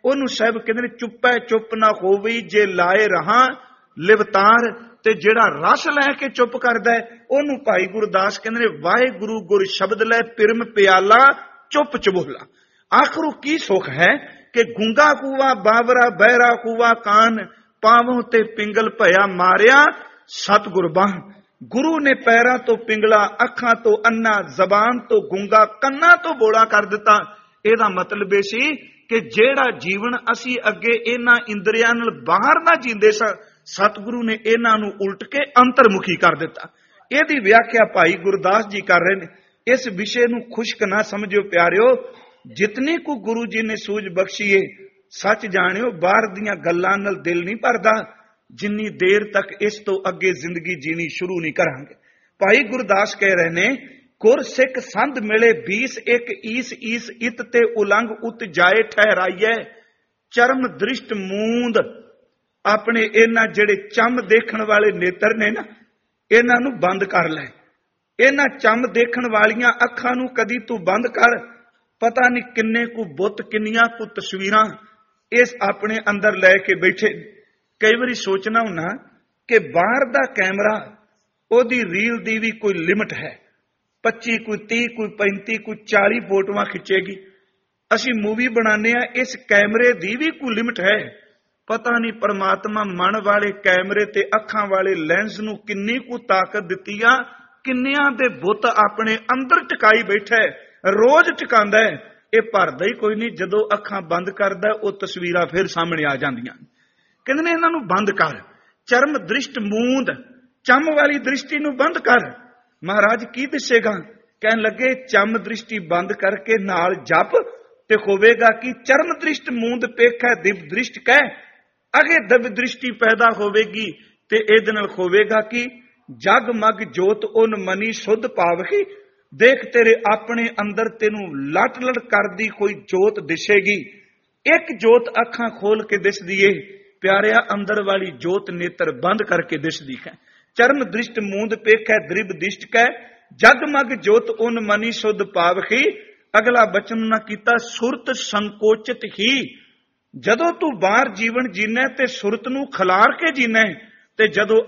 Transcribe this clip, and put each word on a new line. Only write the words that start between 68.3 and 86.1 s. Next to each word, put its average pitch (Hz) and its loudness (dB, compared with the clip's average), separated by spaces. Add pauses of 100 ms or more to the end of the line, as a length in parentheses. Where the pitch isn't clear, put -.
ਚੰਮ 226 2 (100)
ਦੇਖਣ 233 -2
ਵਾਲੀਆਂ 226 2 (120)
ਅੱਖਾਂ 247 -2
ਨੂੰ 254 -6
ਕਦੀ 233 -4
ਤੂੰ 214 -10
ਬੰਦ 202 0
ਕਰ। 233 0 (440)
ਪਤਾ 233 2
ਨਹੀਂ 247 -4
ਕਿੰਨੇ 226 -2
ਕੁ 226 -8
ਬੁੱਤ, 190 -6
ਕਿੰਨੀਆਂ 214 0
ਕੁ 233 -14
ਤਸਵੀਰਾਂ 196 -2 (680)
ਇਸ 240 2
ਆਪਣੇ 214 -2 (120)
ਅੰਦਰ 202 0
ਲੈ 185 6
ਕੇ 190 2
ਬੈਠੇ। 185 -2 (460)
ਕਈ 214 4
ਵਾਰੀ 247 -4
ਸੋਚਣਾ 196 -4
ਹੁੰਨਾ 190 -6 (400)
ਕਿ 233 4
ਬਾਹਰ 196 0
ਦਾ 262 -2
ਕੈਮਰਾ, 202 -2 (560)
ਉਹਦੀ 240 2
ਰੀਲ 208 -2
ਦੀ 220 -4
ਵੀ 220 -4
ਕੋਈ 208 -4
ਲਿਮਟ 180 -2
ਹੈ। - -12 (640)
ਪੱਚੀ, 226 -4
ਕੋਈ 220 -8
ਤੀਹ, 226 -4
ਕੋਈ 214 -6
ਪੈਂਤੀ, 202 -4
ਕੋਈ 220 -12 (100)
ਚਾਲੀ 214 2